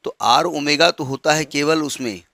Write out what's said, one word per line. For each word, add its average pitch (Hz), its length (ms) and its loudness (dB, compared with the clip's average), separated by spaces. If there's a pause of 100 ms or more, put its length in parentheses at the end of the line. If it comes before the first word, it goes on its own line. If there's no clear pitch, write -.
तो - 180 -10
आर 123 220 4
ओमेगा 151 460 2
तो - 140 -4
होता 135 280 -2
है 156 120 0
केवल 151 380 0
उसमें 117 400 -8 (120)